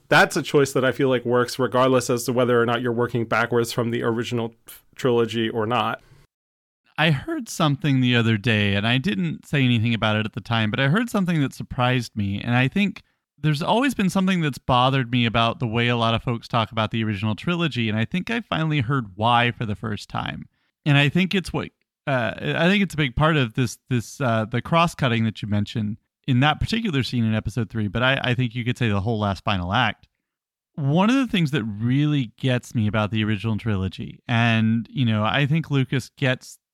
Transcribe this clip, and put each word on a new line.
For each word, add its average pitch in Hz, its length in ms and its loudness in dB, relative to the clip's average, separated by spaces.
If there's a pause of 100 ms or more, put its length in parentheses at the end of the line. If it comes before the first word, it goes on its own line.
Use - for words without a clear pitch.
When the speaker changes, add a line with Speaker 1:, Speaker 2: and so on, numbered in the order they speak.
Speaker 1:
that's 185 280 4
a 170 60 -2
choice 139 300 2
that 127 120 0
I 127 80 2
feel 139 160 0
like 123 160 0
works 120 340 0
regardless 127 520 2
as 120 140 0
to 131 80 -2
whether 120 280 4
or 117 60 4
not 120 140 0
you're 123 120 -2
working 120 320 -2
backwards 117 480 0
from 120 180 -2
the 120 120 -2
original 117 520 -4 (120)
f-, - 180 -20 (100)
trilogy 117 540 0
or 113 180 -4
not. 113 360 -2 (960)
Speaker 2:
I 160 120 4
heard 262 380 -4
something 143 520 0
the 123 160 2
other 113 200 2
day, 104 380 0
and 101 120 0
I 123 120 0
didn't 180 480 -4
say 139 180 0
anything 120 300 2
about 107 220 0
it 107 100 -2
at 101 80 -10
the 110 60 -10
time, 110 300 -2
but 110 80 -4
I 135 100 2
heard 226 220 0
something 175 300 0
that 131 140 -2
surprised 123 600 -2
me. 101 260 -2
And 123 140 -2
I 127 140 2
think 196 340 -2 (360)
there's 147 240 0
always 226 320 0
been 190 160 0
something 190 300 2
that's 147 180 -2
bothered 127 520 2
me 120 160 2
about 117 320 0
the 127 80 -4
way 117 220 0
a 123 80 2
lot 113 180 0
of 107 80 -2
folks 117 260 -4
talk 113 220 0
about 110 200 -2
the 113 120 -2
original 107 320 -2
trilogy, 151 540 -2
and 107 100 0
I 113 60 0
think 180 260 -6
I 233 100 -4
finally 156 400 -2
heard 113 360 -4
why 120 340 2
for 117 160 -6
the 104 80 -4
first 110 340 -8
time. - 400 -8 (360)
And 143 120 4
I 143 120 4
think 175 260 0
it's 185 180 -4
what, 123 180 -6 (360)
uh, 120 320 -2
I 143 300 0
think 202 140 4
it's 185 120 -4
a 147 40 -10
big 143 180 -2
part 156 200 4
of 123 180 0
this, 127 240 -2 (100)
this, - 320 -4
uh, 113 240 0
the 113 180 -4
cross-cutting 147 600 0
that 110 180 -4
you 110 60 -8
mentioned 104 480 -2 (320)
in 123 120 4
that 147 200 2
particular 214 420 -2
scene 120 220 -2
in 110 100 0
episode 110 340 -2
three, 107 200 -4
but 117 140 -2
I, 131 200 2
I 123 120 0
think 117 200 -2
you 120 100 -6
could 120 140 -4
say 120 100 0
the 101 120 0
whole 110 180 -2
last 101 240 -2
final 92 300 -2
act. 113 360 -2 (680)
One 165 340 2
of 262 60 4
the 269 100 2
things 170 240 0
that 131 140 0
really 123 760 0
gets 127 360 -2
me 110 120 2
about 107 240 0
the 110 140 0
original 107 340 -2
trilogy, 95 680 -4
and, 113 640 2
you 131 140 -2
know, 110 200 2
I 135 220 0
think 151 240 0
Lucas 135 460 -2
gets - 420 -4 (160)